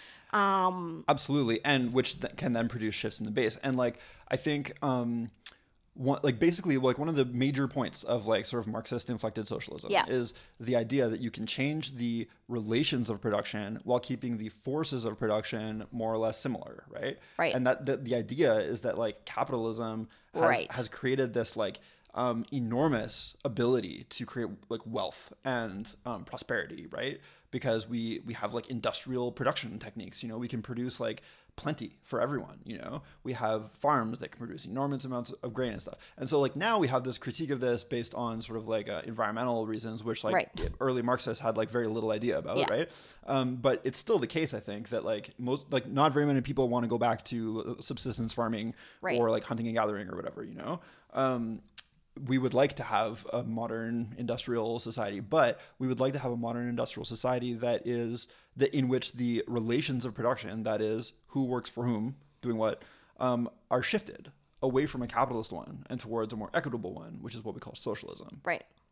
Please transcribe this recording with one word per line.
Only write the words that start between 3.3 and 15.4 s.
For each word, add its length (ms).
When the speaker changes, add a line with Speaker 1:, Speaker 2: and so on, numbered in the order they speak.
Speaker 2:
base. 260
And, 200
like, 220
I 80
think, 460
um, 480
one, 280
like, 160
basically, 380
like, 200
one 100
of 80
the 100
major 420
points 360
of, 220
like, 220
sort 180
of 60
Marxist 400
inflected 360
socialism 440
Speaker 1:
Yeah. 160
Speaker 2:
is 260
the 160
idea 320
that 120
you 100
can 160
change 520
the 300
relations 640
of 100
production 600
while 160
keeping 380
the 120
forces 560
of 140
production 720